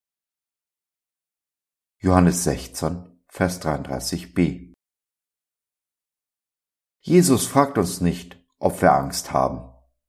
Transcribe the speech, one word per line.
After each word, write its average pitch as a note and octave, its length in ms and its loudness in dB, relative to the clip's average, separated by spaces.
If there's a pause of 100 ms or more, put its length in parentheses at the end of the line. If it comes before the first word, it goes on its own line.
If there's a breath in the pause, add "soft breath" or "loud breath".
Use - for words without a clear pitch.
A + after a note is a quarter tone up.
(2000)
Johannes F2+ 440 4
sechzehn, - 840 -6
Vers - 320 -4
dreiunddreißig C#2 720 -8
b. E2 400 -4 (2250)
Jesus C#3+ 480 4
fragt C#3 300 2
uns F#2 240 -2
nicht, - 440 -4 (140)
ob - 220 -2
wir F2 100 6
Angst C#2 400 -2
haben. C2 420 -4 (360)